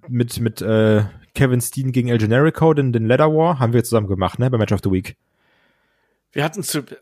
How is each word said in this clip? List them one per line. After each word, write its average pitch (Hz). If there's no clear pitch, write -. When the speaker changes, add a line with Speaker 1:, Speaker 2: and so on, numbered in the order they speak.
Speaker 1:
mit, 120
mit, 113
äh, 110
Kevin 123
Steen 131
gegen 123
El 120
Generico, 147
den, 135
den 113
Leather 151
War, 160
haben 120
wir 120
zusammen 107
gemacht, 95
ne, 127
bei 120
Match 107
of 98
the 101
Week. 92
Speaker 2:
Wir 143
hatten 165
zu, 143